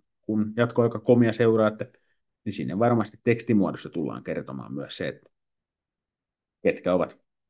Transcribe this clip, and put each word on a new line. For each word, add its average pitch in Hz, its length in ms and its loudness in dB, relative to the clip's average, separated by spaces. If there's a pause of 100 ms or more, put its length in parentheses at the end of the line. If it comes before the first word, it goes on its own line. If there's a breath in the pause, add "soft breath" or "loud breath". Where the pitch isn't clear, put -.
(200)
kun 107 360 -2
jatkoaika 117 420 0
komia 120 340 4
seuraatte, 110 600 2 (520)
niin 101 80 -6
sinne 78 260 -6
varmasti 117 460 0
tekstimuodossa 107 680 0
tullaan 65 340 -8
kertomaan 67 500 -8
myös 69 220 -12
se, 78 120 -6
että - 220 -14 (1300)
ketkä 90 320 0
ovat - 260 -2 (300)